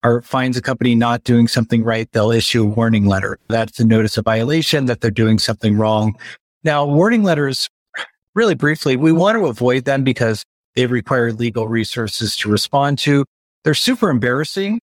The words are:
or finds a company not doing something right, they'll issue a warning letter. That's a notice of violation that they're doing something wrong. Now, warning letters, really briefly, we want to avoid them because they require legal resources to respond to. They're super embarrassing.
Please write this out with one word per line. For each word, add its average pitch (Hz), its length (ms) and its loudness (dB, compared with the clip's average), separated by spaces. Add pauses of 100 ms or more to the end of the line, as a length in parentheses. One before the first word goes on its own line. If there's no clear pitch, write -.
or 120 200 2
finds 127 340 -2
a 120 60 -4
company 123 340 0
not 117 300 0
doing 117 240 4
something 117 340 0
right, 113 300 -2
they'll 110 180 2
issue 117 320 0
a 104 40 2
warning 110 380 2
letter. 98 320 0 (120)
That's 113 320 -4
a 113 40 2
notice 110 320 2
of 107 60 -4
violation 135 640 0
that 120 160 -4
they're 113 100 0
doing 110 280 2
something 104 380 0
wrong. 110 380 0 (480)
Now, 147 220 0
warning 185 360 2
letters, 147 480 -2 (640)
really 214 220 0
briefly, 147 400 0
we 151 160 2
want 190 260 2
to 196 100 0
avoid 123 360 0
them 135 220 0
because 113 400 -2 (300)
they 127 100 2
require 120 480 0
legal 113 340 -4
resources 113 680 -4
to - 120 -4
respond 139 500 0
to. 139 260 0 (400)
They're 156 80 2
super 226 360 0
embarrassing. 151 680 -2 (120)